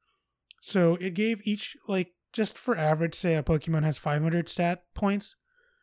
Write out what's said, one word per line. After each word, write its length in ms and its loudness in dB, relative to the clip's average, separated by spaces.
so 360 4
it 160 -4
gave 340 -2
each, 300 -4
like, 260 -2
just 240 -2
for 180 -2
average, 400 0
say 200 0
a 80 0
Pokemon 400 0
has 160 0
five 240 0
hundred 260 0
stat 360 -2
points, 420 -2